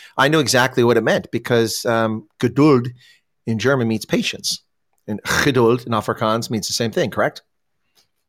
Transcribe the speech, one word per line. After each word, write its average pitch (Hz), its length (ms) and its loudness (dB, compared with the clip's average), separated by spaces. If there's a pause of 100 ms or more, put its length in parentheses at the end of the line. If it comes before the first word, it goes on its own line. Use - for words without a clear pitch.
(180)
I 131 120 4
knew 156 100 2
exactly 123 440 2
what 120 140 4
it 110 60 2
meant, 175 280 -2
because, 117 540 -2
um, 113 420 -2 (120)
Geduld 127 500 2 (580)
in 117 120 -2
German 123 280 0
means 110 180 -2
patience. - 560 -6 (460)
And 107 160 -8
Geduld 123 640 0
in 117 60 -6
Afrikaans 110 580 -2
means 107 160 -6
the - 60 -6
same 117 180 -4
thing, 147 180 -2
correct? - 320 -4 (880)